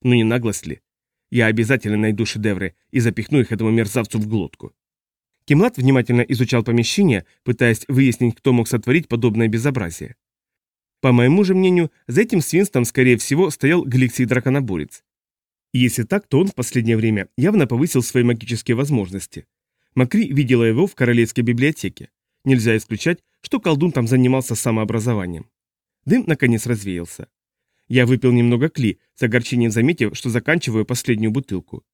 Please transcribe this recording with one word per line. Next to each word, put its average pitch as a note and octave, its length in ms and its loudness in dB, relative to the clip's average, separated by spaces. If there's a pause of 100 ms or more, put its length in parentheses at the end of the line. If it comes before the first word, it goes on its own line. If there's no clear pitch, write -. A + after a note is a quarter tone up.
ну B2 140 2
не A2+ 100 4
наглость A2+ 420 -2
ли? - 140 -12 (500)
Я A#2 160 2
обязательно A2 520 0
найду G#2+ 260 0
шедевры G2+ 500 -4 (160)
и B2+ 100 -2
запихну A#2 400 0
их A#2 120 0
этому A2 180 -2
мерзавцу A2 480 -2
в G#2+ 80 -4
глотку». - 460 -6 (720)
Кимлад F#3+ 320 2
внимательно B2 460 2
изучал A#2+ 420 0
помещение, A#2 640 0 (180)
пытаясь A#2 440 0
выяснить, B2 480 2
кто C3+ 180 0
мог A#2 140 0
сотворить C3 380 -2
подобное A2+ 420 0
безобразие. A2+ 680 -6 (840)
По C3 120 2
моему C3+ 320 4
же F#3 100 2
мнению, F3+ 380 2 (140)
за C#3 160 0
этим A3 180 0
свинством, D#3+ 440 0
скорее B2+ 340 2
всего, D#3 320 0
стоял D#3 340 0
Гликсий-драконоборец. B2 1200 -2 (680)
Если B2 320 0
так, G3 220 -2
то C#3 140 2
он G3 80 2
в - 60 -10
последнее A#2 420 -2
время A2 400 0
явно E3+ 300 2
повысил B2 360 0
свои B2 220 0
магические A#2 520 -2
возможности. G#2+ 680 -4 (480)
Макри C#3 380 0
видела B2+ 320 2
его A#2 220 2
в - 80 -6
королевской A#2+ 500 2
библиотеке. B2 640 -2 (360)
Нельзя A#2 320 2
исключать, D#3+ 420 -4 (240)
что B3+ 180 -4
колдун D#3+ 320 0
там A#2+ 160 0
занимался B2+ 460 2
самообразованием. A2 960 -4 (560)
Дым, C3+ 200 2
наконец, A#2+ 400 0
развеялся. G2 640 -8 (600)
Я B2 160 4
выпил B2 280 2
немного A#2+ 360 2
кли, A2+ 300 -4 (160)
с - 80 -8
огорчением A#2 480 0
заметив, A#2 460 0
что - 120 -8
заканчиваю A#2 560 -2
последнюю A2 460 -2
бутылку. G#2+ 640 -8